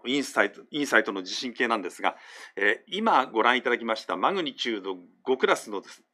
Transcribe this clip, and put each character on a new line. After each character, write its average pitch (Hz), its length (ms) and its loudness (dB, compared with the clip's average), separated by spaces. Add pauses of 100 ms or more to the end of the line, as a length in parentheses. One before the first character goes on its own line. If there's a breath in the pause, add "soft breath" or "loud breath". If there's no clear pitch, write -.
イ 127 100 0
ン 135 80 0
サ 107 200 2
イ 101 60 0
ト、 - 120 -20 (100)
イ 147 80 -4
ン 139 80 -2
サ 113 100 6
イ 104 60 4
ト 107 80 -4
の 95 100 -4
地 90 120 -10
震 123 180 -6
計 120 160 -2
な 117 80 2
ん 101 60 -2
で 87 80 -8
す - 120 -16
が、 95 140 0 (400 loud breath)
え 101 320 2
ー、 180 80 -8
今 185 300 4
ご 113 160 0
覧 123 160 4
い 123 40 -6
た 127 80 0
だ 120 80 2
き 117 60 -8
ま 113 100 0
し - 120 -12
た 87 100 -4
マ 107 160 2
グ 190 100 -2
ニ 139 140 -6
チ - 140 -4
ュ 107 80 -2
ー 92 40 -10
ド 95 140 -6 (260)
五 131 140 0
ク 202 100 0
ラ 190 100 6
ス - 140 -10
の 98 120 -6
で - 80 -20
す、 - 120 -20 (120)